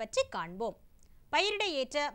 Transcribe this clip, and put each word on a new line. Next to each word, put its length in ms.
பற்றி 220
காண்போம். 400
பயிரிட 300
ஏற்ற 220